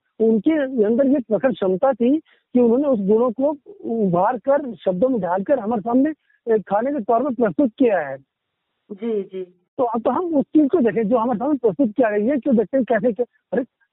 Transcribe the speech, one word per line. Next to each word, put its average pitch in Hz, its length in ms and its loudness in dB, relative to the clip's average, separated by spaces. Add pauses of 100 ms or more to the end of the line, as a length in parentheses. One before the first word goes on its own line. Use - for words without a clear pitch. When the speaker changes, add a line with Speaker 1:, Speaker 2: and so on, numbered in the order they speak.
(200)
Speaker 1:
उनके 254 680 2
अंदर 233 220 2
ये 277 120 2
प्रखर 226 320 -2
क्षमता 190 420 0
थी 240 240 2 (360)
कि 247 60 2
उन्होंने 240 280 2
उस 262 120 2
गुणों 220 320 2
को 285 260 -2 (280)
उभार 214 520 0
कर, 277 380 -2
शब्दों 185 340 0
में 247 120 -2
ढालकर 190 380 -2
हमारे 220 220 -4
सामने, 247 280 2 (440)
अ, 220 40 4
खाने 214 340 -2
के 294 80 -4
तौर 226 240 0
पर 285 100 -2
प्रस्तुत 226 440 0
किया 220 220 2
है। 139 180 -6 (760)
Speaker 2:
जी, 208 320 -6
जी। 185 200 -12 (340)
Speaker 1:
तो, 240 220 -2
तो 226 100 -2
हम 330 160 -2
उस 311 200 0
चीज 302 240 2
को 370 80 2
देखें 226 300 0
जो 240 100 2
हमारे 226 220 -2
सामने 285 180 -2
प्रस्तुत 220 400 0
किया 240 120 2
गया, 208 240 0
ये 294 60 -2
क्यों 254 160 0
देखते 226 220 0
हैं 254 80 0
कैसे 226 280 0
किया? - 400 -8
अरे, 240 100 -2 (300)